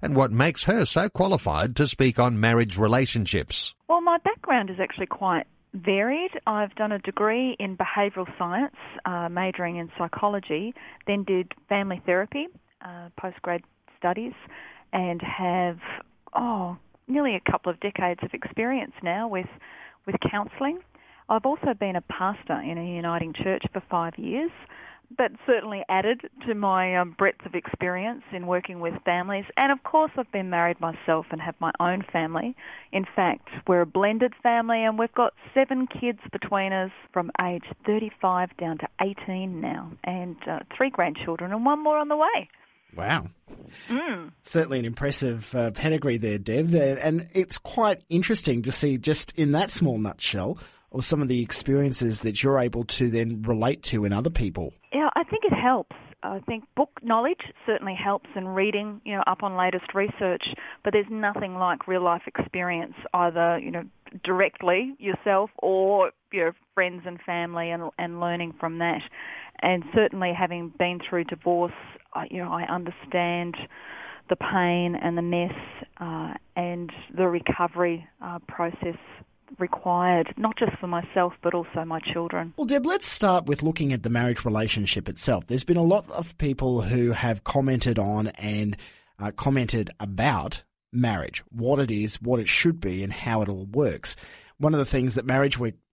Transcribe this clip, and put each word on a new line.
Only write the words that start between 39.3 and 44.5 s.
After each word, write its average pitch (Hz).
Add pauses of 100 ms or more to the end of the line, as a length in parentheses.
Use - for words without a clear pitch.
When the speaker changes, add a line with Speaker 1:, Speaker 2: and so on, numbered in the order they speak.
Speaker 2:
now, - (120)
and, 180 (120)
uh, 156 (140)
three 269
grandchildren 175
and 226
one 294
more 302
on 302
the 294
way. 330 (480)
Speaker 3:
Wow. 104 (640)
Speaker 2:
Mm. 233
Speaker 3:
Certainly 156